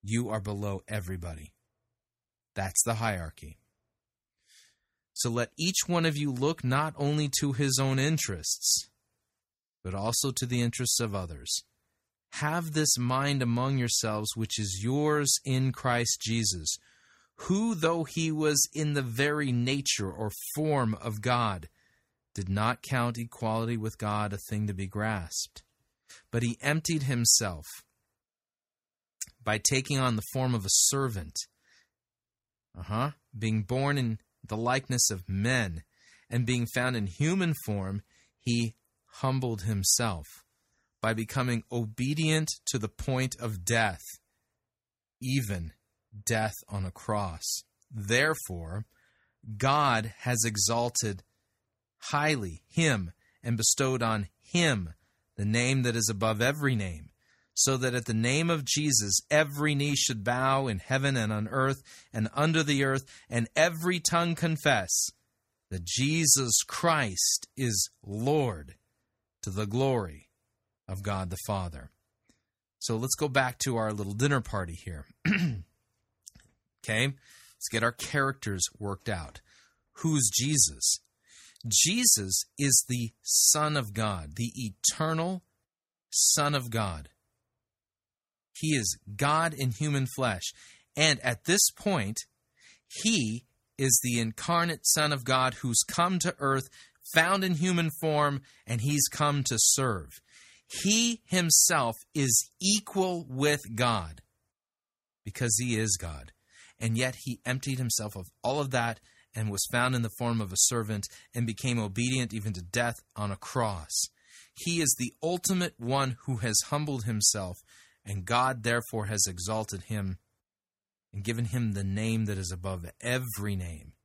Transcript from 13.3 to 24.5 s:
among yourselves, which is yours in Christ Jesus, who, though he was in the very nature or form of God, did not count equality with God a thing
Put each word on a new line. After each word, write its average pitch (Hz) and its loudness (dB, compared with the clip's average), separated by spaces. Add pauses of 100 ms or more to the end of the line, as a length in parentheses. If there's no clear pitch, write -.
among 123 2
yourselves, 107 -2
which 110 -4
is 98 -4
yours 147 2
in 131 0
Christ 120 0
Jesus, 101 -2 (600)
who, 214 0
though 165 0
he 160 -2
was 151 2
in 151 0
the 143 2
very 139 0
nature 123 0
or 107 -4 (240)
form 143 2
of 107 -6
God, 107 0 (680)
did 95 -6
not 110 0
count 120 0
equality 113 -2
with 110 -6
God 104 -2
a 98 -6
thing 107 -4